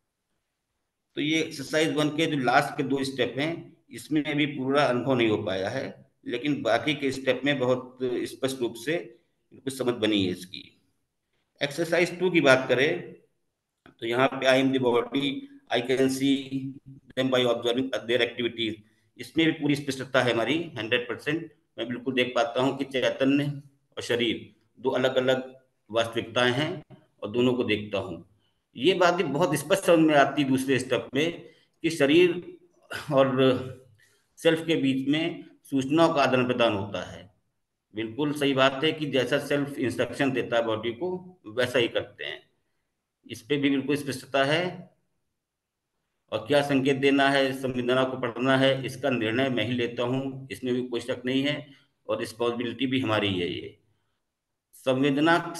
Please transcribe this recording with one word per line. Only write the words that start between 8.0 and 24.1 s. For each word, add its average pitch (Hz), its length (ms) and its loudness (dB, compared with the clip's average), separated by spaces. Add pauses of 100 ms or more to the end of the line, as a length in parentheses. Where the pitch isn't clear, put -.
स्पष्ट 120 580 -4
रूप 113 140 -2 (100)
से 156 120 -2 (580)
कुछ 131 240 -8
समझ 123 160 0
बनी 107 300 2
है 92 80 0
इसकी। - 320 -14 (960)
Exercise 170 600 0
two 180 100 0
की 165 100 4
बात 131 280 6
करें 143 500 0 (840)
तो 120 60 -8
यहाँ 123 220 2
पे 131 180 -6
I 131 120 6
am 135 140 4
the 131 100 0
body, 127 480 0 (400)
I 117 80 2 (100)
can 131 220 4
see 135 240 2 (840)
them 131 140 0
by 127 140 2
observing 120 440 0 (180)
their 120 160 2
activities। 117 520 -4 (440)
इसमें 156 280 -2
भी 160 60 4
पूरी 143 240 -2
स्पष्टता 135 460 0
है 123 100 2
हमारी 113 220 0 (240)
hundred 113 300 -2
percent। 131 420 -6 (280)
मैं 117 100 -6
बिल्कुल 123 260 -6
देख 123 220 0
पाता 120 260 0
हूँ 131 160 0
कि 139 60 -6
चैतन्य 135 600 0 (520)
और 117 60 -8
शरीर 117 520 -2 (260)